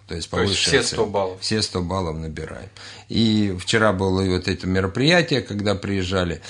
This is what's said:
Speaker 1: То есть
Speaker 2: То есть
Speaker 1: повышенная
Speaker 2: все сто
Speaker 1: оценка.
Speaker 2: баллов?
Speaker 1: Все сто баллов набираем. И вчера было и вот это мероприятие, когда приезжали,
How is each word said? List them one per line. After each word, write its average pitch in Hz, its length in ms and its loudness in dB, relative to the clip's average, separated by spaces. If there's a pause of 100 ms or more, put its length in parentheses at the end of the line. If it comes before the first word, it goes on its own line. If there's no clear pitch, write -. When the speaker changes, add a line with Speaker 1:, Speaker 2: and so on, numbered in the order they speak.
Speaker 1:
То - 80 -8
есть 82 140 -8
Speaker 2:
То 92 100 -2
есть 110 100 2
Speaker 1:
повышенная 92 320 2
Speaker 2:
все - 60 -2
сто - 140 -4
Speaker 1:
оценка. 104 100 -2
Speaker 2:
баллов? 95 300 -2
Speaker 1:
Все 107 220 0
сто 92 180 -2
баллов 87 360 -2
набираем. 78 520 -10 (400)
И 107 500 2
вчера 107 340 4
было 95 280 2
и 95 80 2
вот 90 180 0
это 90 200 -4
мероприятие, 120 720 2
когда 104 340 -2
приезжали, 92 760 -2